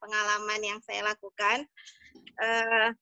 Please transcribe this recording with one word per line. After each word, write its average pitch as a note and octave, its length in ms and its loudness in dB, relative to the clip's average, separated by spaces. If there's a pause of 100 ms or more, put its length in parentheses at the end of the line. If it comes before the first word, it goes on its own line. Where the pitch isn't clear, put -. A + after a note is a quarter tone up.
pengalaman G#3+ 600 0
yang G#3 200 -6
saya G3+ 200 -6
lakukan, G#3 640 -2 (760)
eh, A3+ 480 2 (140)